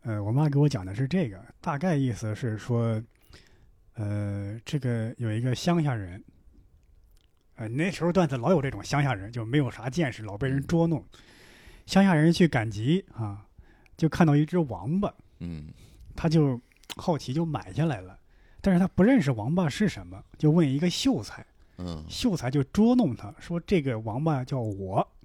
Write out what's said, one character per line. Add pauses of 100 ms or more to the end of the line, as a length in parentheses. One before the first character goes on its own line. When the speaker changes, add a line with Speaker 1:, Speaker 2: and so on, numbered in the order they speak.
Speaker 1:
呃，
我
妈
给
我
讲
的
是
这
个， (200)
大
概
意
思
是
说， (920)
呃，
这
个
有
一
个
乡
下
人， (1300)
呃，
那
时
候
段
子
老
有
这
种
乡
下
人，
就
没
有
啥
见
识，
老
被
人
捉
弄。
Speaker 2:
嗯。 (680)
Speaker 1:
乡
下
人
去
赶
集 (100)
啊， (500)
就
看
到
一
只
王
八。 (240)
Speaker 2:
嗯。 (480)
Speaker 1:
他
就 (360)
好
奇
就
买
下
来
了， (420)
但
是
他
不
认
识
王
八
是
什
么， (160)
就
问
一
个
秀
才。 (320)
Speaker 2:
嗯。
Speaker 1:
秀
才
就
捉
弄
他，
说
这
个
王
八
叫
我。 (160)